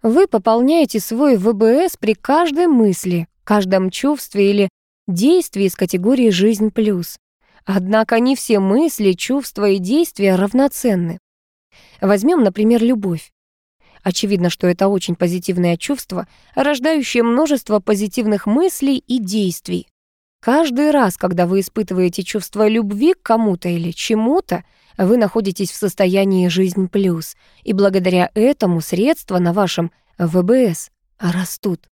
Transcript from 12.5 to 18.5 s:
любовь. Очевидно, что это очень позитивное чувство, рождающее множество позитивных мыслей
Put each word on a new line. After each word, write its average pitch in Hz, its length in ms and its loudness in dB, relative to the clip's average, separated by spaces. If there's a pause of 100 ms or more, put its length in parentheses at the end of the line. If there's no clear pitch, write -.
любовь. 202 480 -2 (720)
Очевидно, 190 460 0
что - 180 -4
это 180 200 0
очень 185 280 -2
позитивное 175 600 -2
чувство, 196 500 -8 (280)
рождающее 277 680 0
множество 240 580 0
позитивных 208 680 -2
мыслей 277 500 0